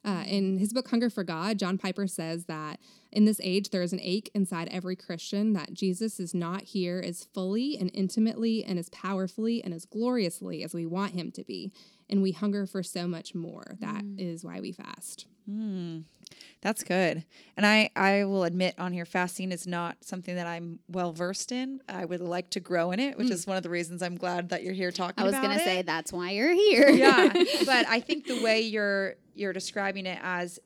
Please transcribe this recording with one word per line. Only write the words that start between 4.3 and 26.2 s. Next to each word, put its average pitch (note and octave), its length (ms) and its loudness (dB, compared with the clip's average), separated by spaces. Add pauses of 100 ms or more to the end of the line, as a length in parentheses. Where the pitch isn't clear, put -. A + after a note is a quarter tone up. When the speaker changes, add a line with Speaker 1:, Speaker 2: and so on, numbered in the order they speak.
Speaker 1:
inside F3+ 360 -2
every F3+ 280 -6
Christian G3+ 560 -2
that E3+ 220 -2
Jesus G3 460 -2
is F3 140 -6
not F3+ 280 -2
here F3+ 420 -4
as F3 200 -8 (100)
fully A3 420 -2
and F3+ 160 -2
intimately A3 720 0
and F3+ 140 -4
as E3+ 120 -6
powerfully G3 720 -4
and F3 120 -8
as E3 100 -12
gloriously G3 800 -2
as D#3+ 100 -8
we E3+ 140 -4
want F#3 260 -2
him F3+ 200 -6
to - 120 -14
be. - 280 -10 (360)
And G3 140 4
we F#3+ 100 2
hunger G3+ 320 0
for F#3+ 180 -6
so F3 240 -6
much E3 280 -6
more. E3+ 460 -10
That G#3 240 -6
Speaker 2:
Mm. G3 140 -10
Speaker 1:
is F3 260 -6
why E3+ 160 -8
we - 120 -6
fast. - 540 -14 (240)
Speaker 3:
Mm. F#3 540 -4 (560)
That's - 240 -2
good. F3 400 2 (320)
And G#3 100 2
I, G#3+ 300 6
I G3 280 4
will G3 200 2
admit F3+ 340 2
on F3+ 140 -4
here, F3 140 -4
fasting F#3 460 -2
is F3 140 -8
not E3+ 380 -6
something F3+ 300 -8
that F3 120 -4
I'm E3+ 320 -8 (100)
well F3 240 -2
versed F3+ 400 -4
in. C4 360 -4
I F#3+ 160 -6
would F3 160 -4
like F3+ 300 -4
to G3 100 -4
grow F3 320 0
in G3+ 80 0
it, C#4 180 0
which B3 100 0
Speaker 1:
Mm. G#3+ 40 2
Speaker 3:
is E3+ 140 -4
one F#3+ 100 0
of F3+ 60 0
the E3+ 80 -6
reasons F3 320 -2
I'm F3 140 -4
glad F3 340 -2
that F3 120 -2
you're F#3 120 -4
here F3+ 180 0
talking F#3 300 -2
Speaker 2:
I - 20 4
was G3 100 4
Speaker 3:
about - 80 0
Speaker 2:
gonna - 140 2
Speaker 3:
it. - 80 2
Speaker 2:
say, F3+ 180 2
that's D#3+ 300 -2
why F3+ 200 -4